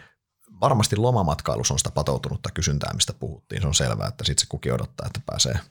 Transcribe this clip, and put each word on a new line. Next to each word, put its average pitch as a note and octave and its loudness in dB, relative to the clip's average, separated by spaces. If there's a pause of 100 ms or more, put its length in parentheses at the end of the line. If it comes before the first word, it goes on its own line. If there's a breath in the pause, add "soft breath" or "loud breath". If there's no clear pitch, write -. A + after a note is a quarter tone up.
(600 loud breath)
varmasti G#2+ 4
lomamatkailussa F2+ 2
on D2 2
sitä - 0
patoutunutta - -2
kysyntää, D2 0
mistä - -2
puhuttiin. - -8
Se D#2 2
on - 2
selvää, A1 0
että - -8
sit - 2
se - 2
kuki - -4
odottaa, - -4
että - -6
pääsee, - 0 (120)